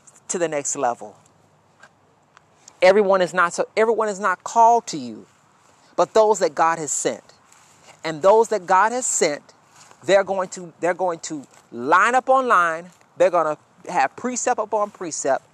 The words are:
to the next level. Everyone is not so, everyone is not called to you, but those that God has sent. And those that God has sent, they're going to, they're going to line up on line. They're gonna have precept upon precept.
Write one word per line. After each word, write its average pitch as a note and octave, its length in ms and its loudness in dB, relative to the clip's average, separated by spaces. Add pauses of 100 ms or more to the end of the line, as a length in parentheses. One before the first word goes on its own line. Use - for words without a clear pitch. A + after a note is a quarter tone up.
(300)
to G3+ 80 -4
the E3+ 100 -2
next D3 280 -6
level. A#2+ 400 -4 (1700)
Everyone F#3+ 400 4
is E3+ 120 -4
not F3 200 0
so, F#3 220 -4
everyone A3 320 0
is F#3+ 120 -6
not G3 240 -4
called A#3 440 4
to E3 100 -8
you, A2+ 280 -14 (680)
but F3 180 0
those G#3+ 260 4
that E3 140 -2
God E3 240 0
has D#3 140 -8
sent. - 420 -6 (720)
And D#3+ 180 -8
those G#3+ 280 4
that F#3+ 160 -6
God F#3+ 260 2
has B3 140 -6
sent, - 480 -4 (500)
they're G3 200 4
going F#3+ 260 -6
to, F3 300 -16
they're E3+ 140 -2
going F3 280 -4
to C#3+ 260 -12 (240)
line E3+ 420 2
up C4 160 0
on C4 180 2
line. F3 440 0 (260)
They're F3+ 140 4
gonna D#3 260 0 (320)
have E3+ 260 -2
precept B3 440 -4
upon G#3 320 -4
precept. D3 520 -6 (100)